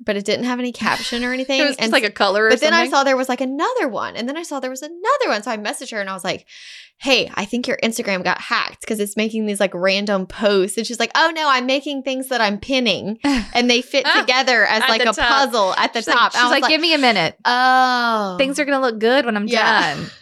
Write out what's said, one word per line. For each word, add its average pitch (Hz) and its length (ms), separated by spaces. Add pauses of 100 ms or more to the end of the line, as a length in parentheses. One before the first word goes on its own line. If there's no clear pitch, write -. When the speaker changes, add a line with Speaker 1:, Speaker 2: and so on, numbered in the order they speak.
Speaker 1:
but 208 120
it 202 100
didn't 220 200
have 247 140
any 247 120
caption 226 520
or 247 100
Speaker 2:
<laughs> - 0
Speaker 1:
anything. 262 260
Speaker 2:
It 302 40
was 285 120
just, - 60
Speaker 1:
And 226 100
Speaker 2:
like, 262 140
a 202 60
color 208 340
or 220 40
Speaker 1:
but 247 120
then 311 120
I 339 120
Speaker 2:
something? 269 60
Speaker 1:
saw 277 120
there 269 140
was, 254 120
like, 254 120
another 320 460
one, 113 280
and 240 120
then 294 100
I 339 60
saw 285 160
there 254 120
was 262 100
another 381 460
one. 220 160
So 254 80
I 220 60
messaged 240 340
her 220 80
and 196 100
I 190 40
was 180 100
like, - 240 (520)
"Hey, 247 360
I 196 80
think 240 240
your 254 160
Instagram 208 400
got 180 160
hacked - 480
'cause 220 140
it's 208 160
making 220 280
these, 208 140
like, 196 140
random 190 520
posts." 202 520
And 220 100
she's 233 120
like, 226 160
"Oh, 320 200
no, 311 140
I'm 254 160
making 269 380
things 262 260
that 240 100
I'm 202 200
pinning, 220 640
Speaker 2:
<laughs> 254 320
Speaker 1:
and 240 160
they 240 120
fit 269 260
Speaker 2:
Ah, 381 140
Speaker 1:
together 254 440
as, 220 180
Speaker 2:
at 262 60
Speaker 1:
like, 240 140
Speaker 2:
the 226 60
Speaker 1:
a 214 40
Speaker 2:
top. 294 140
Speaker 1:
puzzle 240 460
at - 180
the 233 80
Speaker 2:
She's 220 80
like, 277 100
Speaker 1:
top." 226 160
And - 40
I - 20
Speaker 2:
she's 247 60
Speaker 1:
was 247 60
Speaker 2:
like, 269 100
Speaker 1:
like, 254 100
Speaker 2:
"Give 311 100
me 330 120
a 302 60
minute. 226 440
Speaker 1:
"Oh." 247 960
Speaker 2:
Things 277 220
are 294 60
gonna 277 140
look 233 200
good 240 260
when 226 100
I'm 208 120
Speaker 1:
Yeah. 214 480
Speaker 2:
done." 160 140 (120)